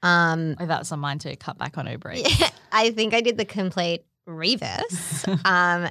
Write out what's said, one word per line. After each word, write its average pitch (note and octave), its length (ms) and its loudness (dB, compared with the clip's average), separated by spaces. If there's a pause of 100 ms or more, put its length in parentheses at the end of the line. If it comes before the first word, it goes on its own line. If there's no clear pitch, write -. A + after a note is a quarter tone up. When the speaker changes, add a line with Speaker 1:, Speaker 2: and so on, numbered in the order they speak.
Speaker 1:
Um, E3 580 4
Speaker 2:
Oh, F3 60 -6
that's D#3+ 260 -2
on D3+ 80 -6
mine C#3+ 200 -4
too. - 160 -10
Cut - 220 -10
back D3 200 -6
on C#3 100 -6
Uber - 260 -10
Eats. - 260 0
Speaker 1:
<laughs> - 0 -
Yeah, E4 100 4 (220)
I A3+ 200 4
think A3 220 0
I A#3 80 4
did A#3 160 2
the G#3+ 80 0
complete F3+ 580 -2 (220)
reverse, E3+ 1040 -4
Speaker 2:
<laughs> - 0 -
Speaker 1:
um, F#3+ 120 2 (520)